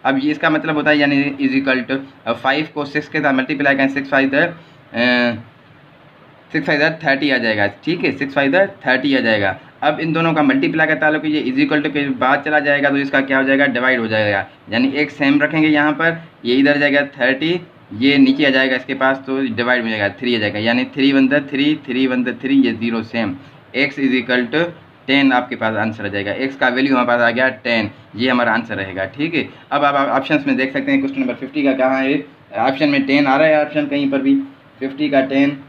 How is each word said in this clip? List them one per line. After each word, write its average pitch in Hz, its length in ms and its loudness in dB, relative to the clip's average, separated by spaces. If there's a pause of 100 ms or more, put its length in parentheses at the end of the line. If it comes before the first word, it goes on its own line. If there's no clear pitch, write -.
अब 135 140 0
ये 139 120 0
इसका 151 200 0
मतलब 156 240 -2
होता 147 160 0
है 151 80 4
यानी 143 440 0
is 131 100 0 (100)
equal 127 280 -2
to, 135 80 -2 (280)
अ, 113 60 -2
फ़ाइव 139 420 -2
को 147 100 -4
सिक्स 147 240 -6
के 156 120 -4
साथ 143 120 2
multiply 139 420 0
करें, 135 140 2
सिक्स 135 220 -4
फ़ाइव 135 180 2
the, 135 80 -2
अ, 165 140 2 (2000)
सिक्स 147 140 -2
फ़ाइव 151 140 0
the 156 100 2
थर्टी 147 400 -2
आ 131 80 2
जाएगा। 107 280 0
ठीक 165 380 -4
है, 143 80 0
सिक्स 139 220 -6
फ़ाइव 139 180 2
the 190 140 4 (200)
थर्टी 135 300 0
आ 127 40 2
जाएगा। 104 380 0 (240)
अब 151 180 0
इन 160 120 -2
दोनों 165 220 0
का 151 80 2
multiply 143 440 2
का 156 80 0
ताल्लुक 156 300 0
ये 151 180 -2
is 127 160 -2
equal 147 280 0
to 143 60 -2
के 143 160 -2
बाद 131 360 0
चला 151 140 0
जाएगा, 143 320 2
तो 139 60 0
इसका 139 240 0
क्या 135 180 0
हो 135 60 2
जाएगा, 139 220 2
divide 127 340 0
हो 113 60 -2
जाएगा, 104 400 0 (240)
यानी 120 180 0
एक 143 220 -2
same 143 320 2
रखेंगे 156 260 2
यहाँ 151 240 2
पर, 165 300 -2 (220)
ये 120 100 2
इधर 143 220 4
जाएगा 143 260 2
थर्टी, 139 580 -2 (340)
ये 135 240 2
नीचे 139 280 4
आ 139 40 4
जाएगा 131 260 2
इसके 131 180 -6
पास, 135 220 0 (100)
तो 135 300 -4
divide 120 260 0
हो 113 60 -4
जाएगा, 107 200 0
थ्री 120 280 -2
आ - 20 -2
जाएगा, 104 200 -2
यानी 117 260 0
थ्री 139 280 0
वन 135 160 4
the 143 120 2
three, 143 360 -2 (120)
three 131 200 0
वन 127 160 -2
the 120 100 -4
three, 135 300 2
ये 117 80 2
ज़ीरो 113 300 -4
same। 110 340 -4 (400)
x 139 140 0
is 135 220 -2 (100)
equal 123 320 -2
to 160 100 0 (460)
ten 135 220 4
आपके 123 240 0
पास 110 200 -2
आंसर 110 280 -4
आ 101 40 -6
जाएगा। 98 280 -4
x 135 180 -6
का 135 140 0
value 131 240 0
हमारे 123 140 2
पास 120 140 2
आ 117 100 4
गया 127 180 0
टेन, 113 420 -2 (260)
ये 123 140 0
हमारा 120 220 0
आंसर 113 220 -4
रहेगा। 95 300 -6
ठीक 143 300 -6
है, 127 140 -2 (240)
अब 147 120 0
आप, 139 100 2
आप 139 140 0
options 135 380 0
में 135 100 0
देख 131 160 -2
सकते 139 200 -2
हैं 139 80 2
question 135 200 -4
number 123 140 -2
fifty 135 280 -6
का 139 100 2
कहाँ 131 300 0
है, 143 220 -2 (320)
Option 139 320 0
में 139 180 0
टेन 139 200 2
आ 135 100 2
रहा 156 120 4
है, 151 160 2
option 147 220 -4
कहीं 139 240 -2
पर 139 80 0
भी 135 160 2 (460)
फिफ्टी 135 300 -4
का 139 100 4
टेन 135 380 0 (100)